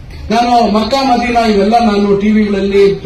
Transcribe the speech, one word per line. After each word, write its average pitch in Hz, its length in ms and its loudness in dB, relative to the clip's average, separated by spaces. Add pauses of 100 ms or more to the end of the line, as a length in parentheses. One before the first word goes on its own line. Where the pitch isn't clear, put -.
(280)
ನಾನು 240 240 0 (200)
ಮಕ್ಕಾ 220 320 0
ಮದೀನಾ 240 440 0
ಇವೆಲ್ಲ 208 360 2
ನಾನು 202 320 0
ಟಿ 208 160 0
ವಿಗಳಲ್ಲಿ, 202 520 0 (220)